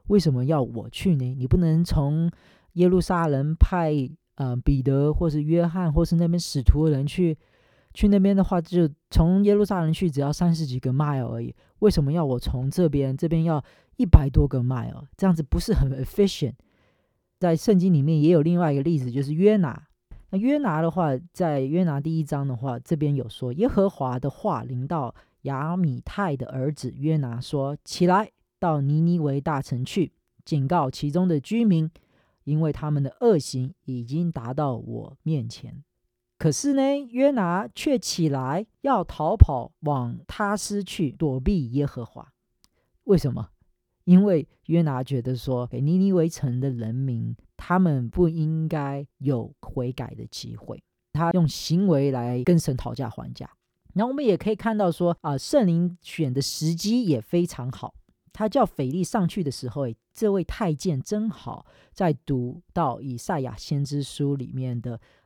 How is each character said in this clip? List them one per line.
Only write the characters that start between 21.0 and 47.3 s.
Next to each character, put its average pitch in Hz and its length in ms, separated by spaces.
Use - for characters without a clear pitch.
在 156 260
约 151 240
拿 147 160
第 160 180
一 160 60
章 139 240
的 131 80
话， 120 240
这 165 160
边 147 180
有 120 140
说， 123 240
耶 185 160
和 196 220
华 127 280
的 135 120
话 135 340
临 127 240
到 143 260
亚 139 340
米 139 300
泰 170 320
的 131 100
儿 131 240
子 131 240
约 156 220
拿 123 240
说 139 420
：“起 - 220
来， 190 260
到 160 220
尼 147 220
尼 170 180
微 143 220
大 143 200
城 127 220
去， - 300
警 139 200
告 147 240
其 147 220
中 180 160
的 160 100
居 226 280
民， 160 260
因 151 160
为 156 100
他 151 180
们 143 140
的 135 160
恶 226 180
行 131 360
已 123 220
经 160 260
达 120 220
到 139 240
我 113 460
面 131 260
前。” - 340
可 160 100
是 277 260
呢， 269 60
约 262 220
拿 202 440
却 269 240
起 160 300
来 139 360
要 254 200
逃 160 320
跑， 127 460
往 123 360
他 208 280
施 202 260
去， 170 300
躲 131 300
避 143 320
耶 143 120
和 123 200
华。 - 260
为 196 140
什 131 160
么？ - 160
因 180 180
为 180 240
约 170 160
拿 131 220
觉 127 180
得 127 140
说， 123 380
尼 143 240
尼 190 140
微 170 160
城 127 320
的 135 120
人 113 220
民， 117 420